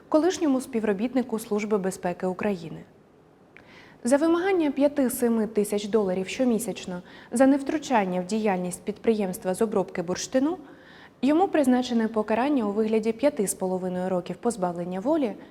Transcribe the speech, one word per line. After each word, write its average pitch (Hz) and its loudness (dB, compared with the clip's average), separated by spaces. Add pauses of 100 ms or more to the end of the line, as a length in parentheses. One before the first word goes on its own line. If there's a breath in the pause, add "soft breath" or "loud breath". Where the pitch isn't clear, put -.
колишньому 311 2
співробітнику 226 -2
Служби 208 -2
безпеки 185 -4
України. 180 -4 (1300 loud breath)
За 247 4
вимагання 339 2
п'яти-семи 247 0
тисяч 208 -2
доларів 190 0
щомісячно 196 -2 (300 loud breath)
за 247 6
невтручання 269 2
в 180 -6
діяльність 185 -2
підприємства 196 -2
з 175 -2
обробки 202 -2
бурштину 262 0 (640 loud breath)
йому 302 4
призначене 247 2
покарання 220 0
у 202 -2
вигляді 220 2
п'яти 233 0
з - -4
половиною 185 -2
років 180 -2
позбавлення 180 -2
волі 262 2 (180 loud breath)